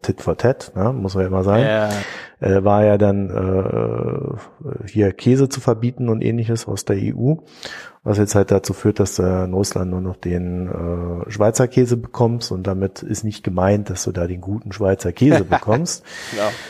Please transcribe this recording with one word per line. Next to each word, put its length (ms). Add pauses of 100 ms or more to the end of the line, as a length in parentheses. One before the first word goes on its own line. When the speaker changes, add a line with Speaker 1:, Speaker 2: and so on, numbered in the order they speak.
Speaker 1:
Tit 180
for 160
Tat, 380
ne, 180
muss 220
man 80
ja 40
immer 160
sagen, 200
Speaker 2:
Ja. 260 (520)
Speaker 1:
äh, 220
war 200
ja 160
dann, 320
äh, 1600
hier 260
Käse 360
zu 120
verbieten 480
und 120
ähnliches 460
aus 180
der 120
E 160
U, 300 (600)
was 160
jetzt 160
halt 160
dazu 220
führt, 260
dass 160
du 80
in 320
Russland 340
nur 120
noch 160
den, 500 (580)
äh, 60
Schweizer 360
Käse 300
bekommst 540
und 160
damit 340
ist 220
nicht 200
gemeint, 460
dass 140
du 80
da 160
den 140
guten 300
Schweizer 400
Käse 320
Speaker 2:
<laughs> 0
Speaker 1:
bekommst, 600 (240)
Speaker 2:
Genau. 200 (200)